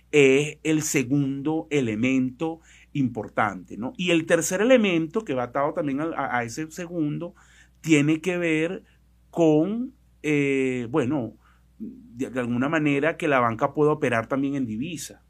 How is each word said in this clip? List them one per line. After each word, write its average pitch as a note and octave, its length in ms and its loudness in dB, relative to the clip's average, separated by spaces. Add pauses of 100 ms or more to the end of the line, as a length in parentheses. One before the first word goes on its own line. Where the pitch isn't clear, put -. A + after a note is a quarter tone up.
(120)
es D3 520 6
el D#3 180 0
segundo C#3+ 880 -2
elemento C3 880 -2 (340)
importante, G#2+ 840 -4
¿no? B2+ 200 -8
Y F3+ 120 -4
el E3 160 2
tercer F3+ 360 0
elemento F#3+ 600 2
que C3 120 -6
va B2 80 -2
atado C#3+ 300 -2
también C#3+ 280 -4
a, D#3+ 40 -4
a, C3+ 340 -4
a A#2+ 40 -2
ese D3 280 -10
segundo E3+ 640 -6 (460)
tiene D#3 380 4
que F3 200 -2
ver E3 420 -2 (480)
con, E3+ 640 2 (300)
eh, C3+ 640 0
bueno, B2+ 460 -2 (440)
de, - 500 -12
de B2 100 -6
alguna B2 300 -2
manera D3 480 0
que E3+ 100 -4
la C#3 120 4
banca A#2+ 340 0
pueda D3+ 180 2
operar A#2 360 0
también C#3 280 -2
en C3+ 100 -2
divisa. A#2 640 -8